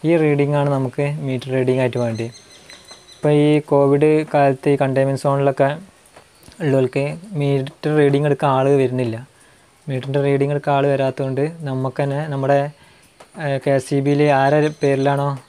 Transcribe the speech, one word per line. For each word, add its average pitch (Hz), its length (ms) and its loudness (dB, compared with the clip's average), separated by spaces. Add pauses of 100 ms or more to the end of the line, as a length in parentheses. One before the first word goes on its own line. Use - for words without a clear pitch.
ഈ 165 40 2 (140)
reading 143 360 2
ആണ് 143 160 0
നമുക്ക് 135 300 -4 (200)
meter 131 300 -6
reading 127 260 2
ആയിട്ട് 123 240 -2
വേണ്ടി. 113 200 -4 (880)
ഇപ്പോൾ 151 140 0 (120)
ഈ 151 80 4 (180)
കോവിഡ് 143 400 4 (220)
കാലത്ത് 139 420 2
ഈ - 80 4
കണ്ടെയ്ൻമെന്റ് 135 400 0
സോണിലൊക്കെ 139 480 0 (960)
ഉള്ളവർക്ക് 135 400 0 (360)
meter 139 500 -2 (100)
reading 143 300 2
എടുക്കാൻ 143 280 0
ആൾ 135 80 2 (160)
വരുന്നില്ല. 127 340 -2 (720)
മീറ്ററിൻ്റെ 135 400 -4
reading 139 280 0
എടുക്കാൻ 143 220 -2
ആൾ 139 140 2
വരാത്തതുകൊണ്ട് 135 500 -2 (280)
നമുക്ക് 131 320 -4
തന്നെ 139 180 -2 (140)
നമ്മുടെ, 139 260 0 (880)
ഏഹ്, 139 180 -2
കെ 143 140 0
എസ് 131 200 -4
ഇ - 80 2
ബിയിൽ 143 160 2 (200)
ആരുടെ 147 280 2 (120)
പേരിലാണോ 139 460 0 (220)